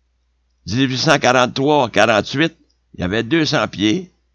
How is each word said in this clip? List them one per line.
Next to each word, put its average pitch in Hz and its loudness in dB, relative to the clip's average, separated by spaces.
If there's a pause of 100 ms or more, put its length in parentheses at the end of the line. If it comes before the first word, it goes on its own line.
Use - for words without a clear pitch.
(680)
Dix-huit 127 -2
cent 139 2
quarante-trois 127 2
quarante-huit, 113 0 (400)
il - -14
y 87 -6
avait 104 -2
deux 151 0
cents 123 0
pieds. 110 -2 (240)